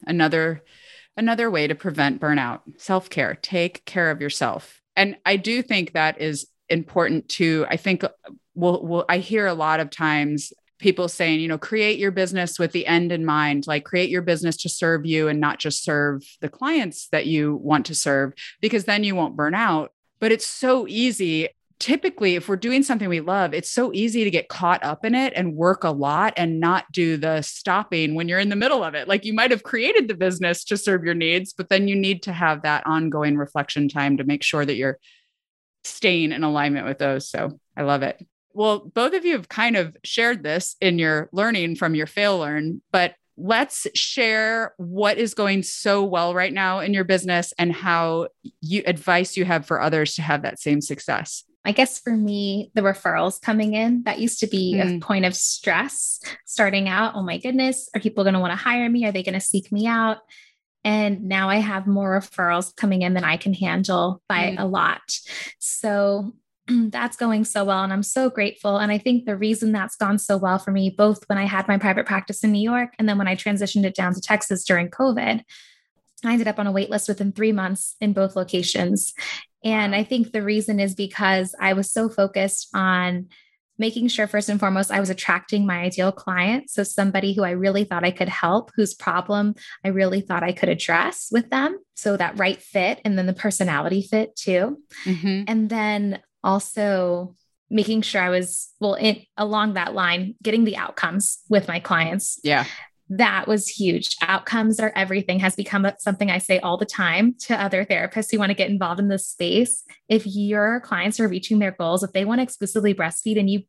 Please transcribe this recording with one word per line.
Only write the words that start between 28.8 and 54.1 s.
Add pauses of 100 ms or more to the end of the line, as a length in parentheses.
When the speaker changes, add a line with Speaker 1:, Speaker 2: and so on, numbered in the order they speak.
Speaker 1:
of
it.
Like,
you
might
have
created
the
business
to
serve
your
needs,
but
then
you
need
to
have
that
ongoing
reflection
time
to
make
sure
that
you're (840)
staying
in
alignment
with
those.
So (180)
I
love
it. (300)
Well,
both
of
you
have
kind
of
shared
this
in
your
learning
from
your
fail
learn, (100)
but (220)
let's
share
what
is
going
so
well
right
now
in
your
business
and
how (320)
you,
advice
you
have
for
others
to
have
that
same
success. (220)
Speaker 2:
I
guess
for
me,
the
referrals
coming
in,
that